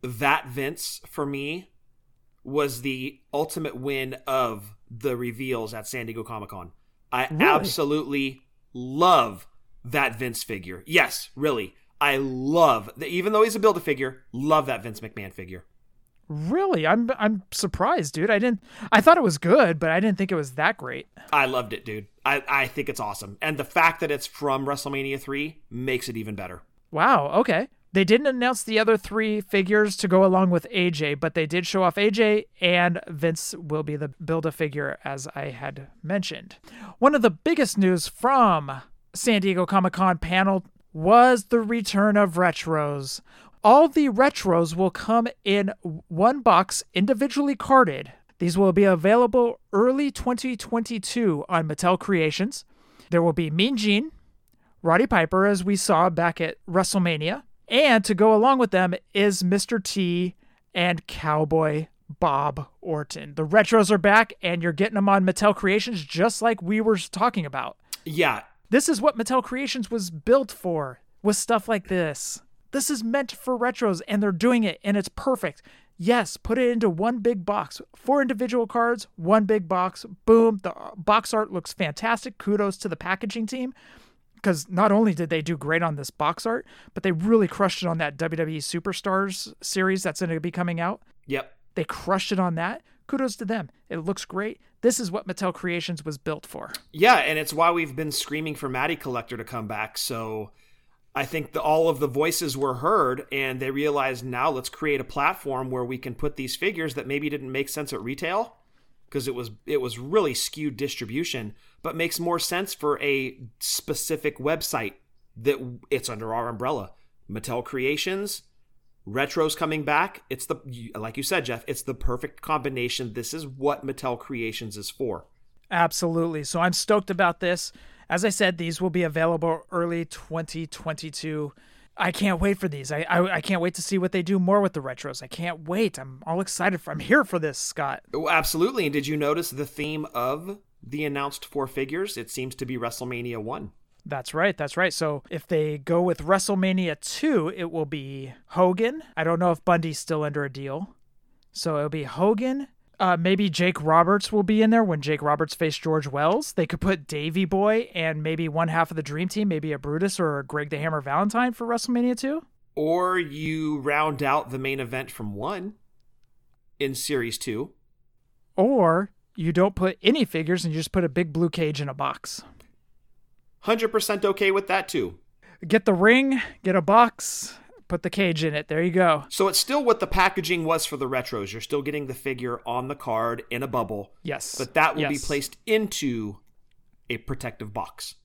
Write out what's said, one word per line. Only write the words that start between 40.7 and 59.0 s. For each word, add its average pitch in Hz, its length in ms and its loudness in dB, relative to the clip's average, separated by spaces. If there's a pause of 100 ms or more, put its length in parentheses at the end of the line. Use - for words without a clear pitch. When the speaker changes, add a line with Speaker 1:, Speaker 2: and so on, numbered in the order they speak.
Speaker 2:
was 226 520 6
the 233 160 2
return 208 560 2
of 190 180 4
Retros. 151 840 0 (420)
All 277 240 10
the 285 220 2
Retros 185 640 2
will 185 140 2
come 233 380 0 (160)
in 202 300 0 (340)
one 226 340 2
box, 190 420 4 (100)
individually 269 640 2
carded. 240 580 4 (240)
These 170 200 0
will 196 140 6
be 196 140 6
available 226 760 4 (140)
early 254 380 4
twenty 247 440 -4
twenty-two 220 920 -2
on 165 180 0
Mattel 175 320 2
Creations. 185 640 -2 (440)
There 170 120 4
will 170 120 4
be 156 180 -2
Mean 208 240 2
Gene, 214 360 2 (720)
Roddy 175 260 4
Piper, 185 380 4
as 202 180 2
we 202 120 2
saw 180 340 4
back 165 300 0
at 160 160 -4 (140)
WrestleMania. 175 720 0 (240)
And 240 380 6
to 214 100 2
go 214 180 8
along 254 240 6
with 233 140 2
them 185 240 4 (180)